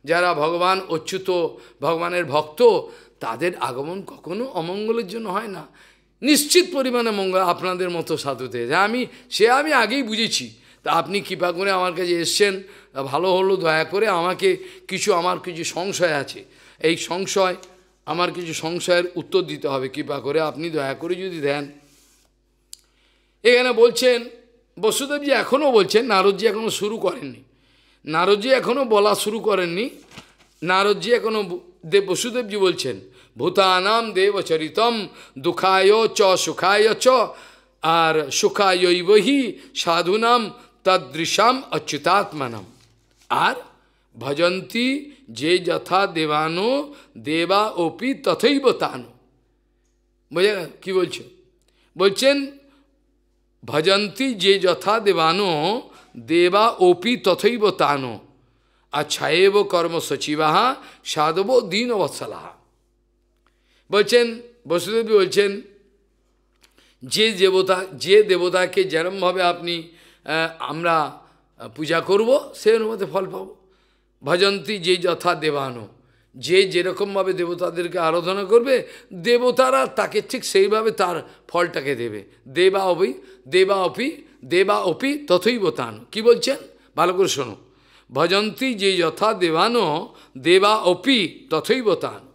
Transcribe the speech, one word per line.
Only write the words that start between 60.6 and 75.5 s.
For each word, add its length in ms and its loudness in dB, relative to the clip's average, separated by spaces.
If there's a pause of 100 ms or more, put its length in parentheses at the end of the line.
সাধব 560 0
দীন 340 -4
বৎসলাহা।" 580 -6 (1400)
বলছেন, 480 2 (280)
বসুদেব 380 0
বলছেন, 540 2 (1400)
"যে 300 0
দেবতা, 600 2
যে 300 4
দেবতাকে 600 0
যেরমভাবে 580 -2
আপনি, 460 -2 (360)
আহ, 340 -4
আমরা 600 -2 (580)
পূজা 240 -2
করব, 540 2
সে 220 2
অনুমতে 300 -4
ফল 200 -4
পাব। 280 -12 (680)
ভজন্তি 560 0
যে 180 0
যথা 380 0
দেবানো", 540 -4 (480)